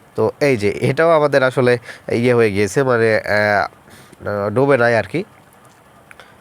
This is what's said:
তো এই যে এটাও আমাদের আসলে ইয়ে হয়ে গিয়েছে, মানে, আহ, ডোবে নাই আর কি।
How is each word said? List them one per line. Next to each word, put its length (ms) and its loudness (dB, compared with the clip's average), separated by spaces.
তো 240 -2
এই 160 0
যে 240 -2
এটাও 300 0
আমাদের 320 2
আসলে 360 2
ইয়ে 220 2
হয়ে 160 2
গিয়েছে, 320 -2
মানে, 380 0
আহ, 1300 -4
ডোবে 280 0
নাই 180 2
আর 80 -2
কি। 200 -8